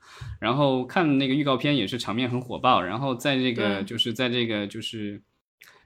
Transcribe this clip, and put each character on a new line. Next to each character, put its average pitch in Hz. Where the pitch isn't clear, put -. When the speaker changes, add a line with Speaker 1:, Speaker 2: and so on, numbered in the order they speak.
Speaker 1:
然 113
后 135
看 147
那 135
个 131
预 147
告 135
片 143
也 104
是 120
场 107
面 120
很 123
火 -
爆， 123
然 98
后 135
在 135
这 127
个， 104
Speaker 2:
对。 98
Speaker 1:
就 117
是 117
在 127
这 120
个， 107
就 110
是 104